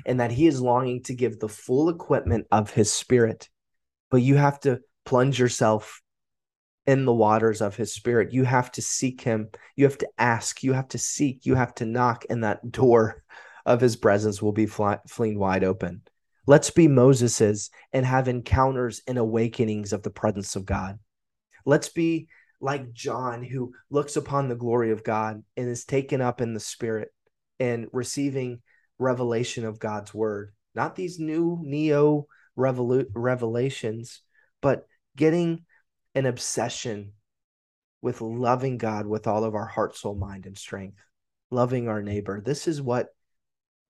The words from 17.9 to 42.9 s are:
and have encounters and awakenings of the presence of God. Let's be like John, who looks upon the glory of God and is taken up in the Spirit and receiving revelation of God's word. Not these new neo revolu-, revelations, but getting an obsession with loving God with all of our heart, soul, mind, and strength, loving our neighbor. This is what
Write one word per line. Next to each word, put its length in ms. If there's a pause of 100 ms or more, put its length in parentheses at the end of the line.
and 120
have 240
encounters 760
and 120
awakenings 760
of 100
the 80
presence 460
of 100
God. 320 (680)
Let's 240
be 400 (320)
like 320
John, 500
who 300 (180)
looks 260
upon 320
the 60
glory 360
of 120
God 400 (140)
and 120
is 180
taken 340
up 220
in 100
the 80
Spirit 480 (500)
and 340
receiving 680 (380)
revelation 680
of 140
God's 340
word. 400 (220)
Not 220
these 220
new 440
neo 640 (320)
revolu-, 560
revelations, 1080 (400)
but 260 (300)
getting 480 (500)
an 120
obsession 840 (880)
with 200
loving 580
God 280
with 200
all 180
of 100
our 120
heart, 300
soul, 180
mind, 320
and 100
strength, 460 (480)
loving 380
our 140
neighbor. 380
This 280
is 120
what 280 (800)